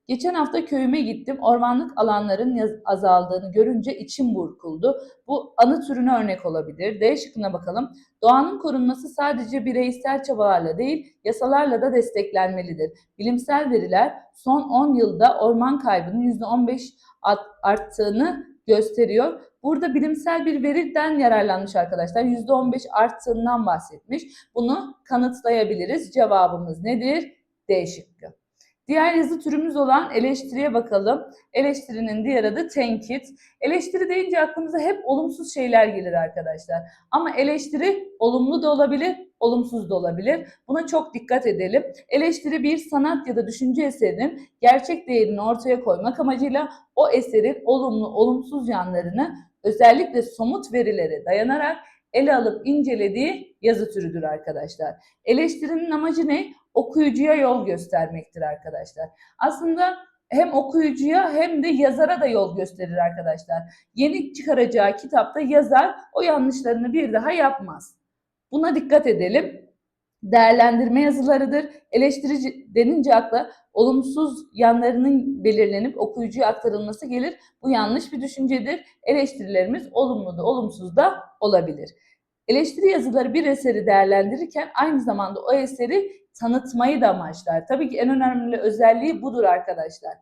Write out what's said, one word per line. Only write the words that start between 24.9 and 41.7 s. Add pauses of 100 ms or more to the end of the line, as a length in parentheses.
kanıtlayabiliriz.
Cevabımız
nedir? (360)
D
şıkkı. (540)
Diğer
yazı
türümüz
olan
eleştiriye
bakalım. (300)
Eleştirinin
diğer
adı
tenkit. (340)
Eleştiri
deyince
aklımıza
hep
olumsuz
şeyler
gelir
arkadaşlar. (340)
Ama
eleştiri (100)
olumlu
da
olabilir, (220)
olumsuz
da
olabilir. (200)
Buna
çok
dikkat
edelim. (260)